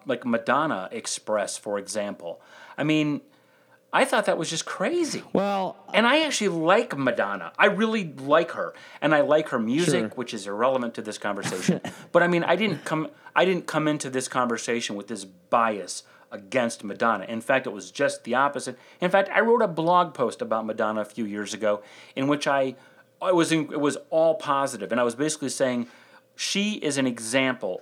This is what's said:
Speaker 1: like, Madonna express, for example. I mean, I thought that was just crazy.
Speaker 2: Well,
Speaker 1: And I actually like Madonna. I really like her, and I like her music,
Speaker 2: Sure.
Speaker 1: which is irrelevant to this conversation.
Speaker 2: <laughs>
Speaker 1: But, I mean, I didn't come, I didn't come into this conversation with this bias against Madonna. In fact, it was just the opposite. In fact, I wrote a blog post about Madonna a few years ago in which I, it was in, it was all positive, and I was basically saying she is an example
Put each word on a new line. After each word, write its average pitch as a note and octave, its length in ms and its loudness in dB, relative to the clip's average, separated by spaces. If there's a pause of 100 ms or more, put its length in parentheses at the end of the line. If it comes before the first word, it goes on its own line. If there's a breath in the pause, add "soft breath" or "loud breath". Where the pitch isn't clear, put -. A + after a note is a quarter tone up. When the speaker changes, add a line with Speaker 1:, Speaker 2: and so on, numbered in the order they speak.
Speaker 1:
like, C3 200 -4
Madonna A#2+ 680 0
express, G#2+ 640 -4
for G2+ 220 -4
example. G2+ 640 -6 (360 loud breath)
I C#3 60 -2
mean, D3+ 380 2 (720 soft breath)
I F3+ 120 4
thought B3+ 200 0
that F#3 120 2
was E3 120 -4
just D#3+ 160 -6
crazy. D4 680 -4
Speaker 2:
Well, G3 460 0 (160)
Speaker 1:
And G#3 120 4
I D4 180 4
actually A#3 260 0
like E3+ 480 2
Madonna. G2+ 600 -2
I G3 100 8
really G#3 500 0
like D3 340 2
her, F#2 220 -6 (280 loud breath)
and D3+ 140 2
I D3 60 4
like D3 280 2
her C3+ 100 -2
music, C#3 420 2
Speaker 2:
Sure. G#2+ 140 -4
Speaker 1:
which A#2+ 180 -8
is G2+ 140 -10
irrelevant A#2+ 480 0
to A#2 60 -6
this G#2+ 160 -8
conversation. G2+ 600 -2 (160)
Speaker 2:
<laughs> - 160 -18
Speaker 1:
But, E3+ 120 6
I F3 40 6
mean, F3 160 2
I E3+ 120 4
didn't F#3 300 -2
come, D#3 240 -2 (260 loud breath)
I E3 100 6
didn't F#3 220 0
come D#3 200 0
into D3 220 -2
this B2+ 180 -2
conversation A#2+ 680 -2
with G2+ 120 -10
this G2+ 180 -8
bias A2 800 -2 (280 soft breath)
against A2+ 520 -4
Madonna. G#2 420 0
In A2+ 140 -6
fact, C3 280 0
it - 20 -4
was G2 220 -10
just - 340 -2
the A#2 100 -2
opposite. C3+ 420 0 (220 loud breath)
In F3+ 100 0
fact, G3 240 4
I F#3+ 60 4
wrote A3+ 220 4
a A3 60 4
blog E3 460 2
post A#2 280 -2
about A2 240 -2
Madonna A2 360 -2
a G#2 40 -4
few A#2 180 -8
years G#2 300 -6
ago G#2 280 0 (360 loud breath)
in C3+ 100 0
which C#3+ 200 0
I, C#3 280 0 (500 loud breath)
it F#3 80 4
was D#3+ 200 4
in, D#3 180 0
it D3+ 80 -4
was C#3+ 180 0 (120)
all D#3+ 260 4
positive, C3+ 560 -2
and A#2 80 2
I B2 60 4
was A#2 100 0
basically C#3+ 340 -2
saying B2 380 -2 (480 loud breath)
she G3+ 380 -2
is D3 240 -2
an C3 100 2
example A#2 760 -2